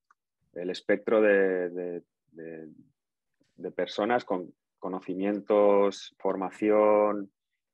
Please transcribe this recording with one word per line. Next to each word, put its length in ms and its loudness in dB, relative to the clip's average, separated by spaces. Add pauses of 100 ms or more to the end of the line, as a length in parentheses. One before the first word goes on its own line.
(540)
el 160 -8
espectro 500 0
de, 500 2
de, 320 -8 (280)
de, 380 -16 (880)
de 160 -10
personas 520 -2
con 300 -6 (240)
conocimientos, 1400 0
formación, 1120 0 (440)